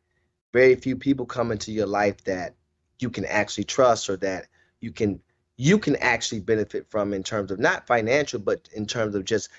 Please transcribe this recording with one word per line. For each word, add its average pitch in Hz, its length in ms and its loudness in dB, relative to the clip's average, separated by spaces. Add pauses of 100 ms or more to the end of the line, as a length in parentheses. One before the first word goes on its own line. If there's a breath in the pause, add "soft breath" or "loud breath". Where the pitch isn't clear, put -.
(540)
very 127 200 8
few 127 220 0
people 131 320 -2
come 117 240 -2
into 110 200 -6
your 107 140 0
life 101 380 0
that 92 320 -6 (420)
you 123 140 -4
can 101 140 -4
actually 104 400 -2
trust 120 440 2
or 95 80 -4
that 92 300 -4 (320)
you 117 120 -10
can 101 280 0 (380)
you 156 220 4
can 147 180 0
actually 117 440 -2
benefit 104 480 -2
from 101 240 -2
in 95 100 -4
terms 101 280 -6
of 95 80 -6
not 160 280 -2
financial, 123 520 2
but 101 340 -8
in 107 120 -6
terms 107 300 -4
of 95 100 -4
just 107 340 -2